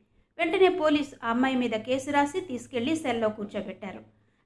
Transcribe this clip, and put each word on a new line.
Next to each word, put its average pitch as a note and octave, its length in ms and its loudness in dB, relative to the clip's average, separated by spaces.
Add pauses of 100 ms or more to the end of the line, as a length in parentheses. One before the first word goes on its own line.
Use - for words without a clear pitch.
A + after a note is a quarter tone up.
(380)
వెంటనే F4+ 320 4
పోలీస్ D#4 440 2 (100)
ఆ A#3 60 -2
అమ్మాయి C4 260 2
మీద B3 160 0
కేసు C4 400 -2
రాసి C#4+ 300 2
తీసుకెళ్లి B3+ 540 -4
సెల్లో A#3 340 0
కూర్చోబెట్టారు. G3+ 920 -10 (260)